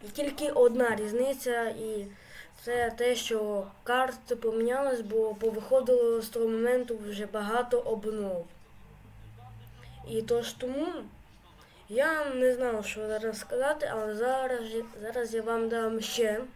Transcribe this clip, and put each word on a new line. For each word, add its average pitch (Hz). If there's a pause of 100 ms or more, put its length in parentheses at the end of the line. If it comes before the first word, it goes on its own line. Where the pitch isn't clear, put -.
І -
тільки 285
одна 240
різниця, 233
і 214 (560)
це 240
те, 240
що 208 (160)
карти 247
помінялись, 233
бо 214
повиходило 233
з 220
того 226
моменту 240
вже 208
багато 226
обнов. 202 (1600)
І 226
тож 233
тому 269 (1000)
я 302
не 254
знав, 240
що 214
зараз 214
сказати, 294
але 214
зараз, 254 (400)
зараз 226
я 226
вам 226
дам 226
ще 220 (140)